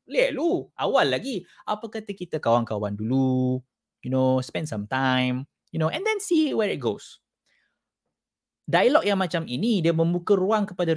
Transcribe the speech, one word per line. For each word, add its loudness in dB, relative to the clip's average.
lek 0
lu. -2
Awal 2
lagi. -6
Apa -6
kata -10
kita -8
kawan-kawan 0
dulu? 0
You -6
know, 2
spend -6
some -6
time. 0
You -2
know, 2
and -4
then 0
see 0
where 2
it -4
goes." -4
Dialog 4
yang 2
macam -2
ini, 0
dia 2
membuka 2
ruang 2
kepada -2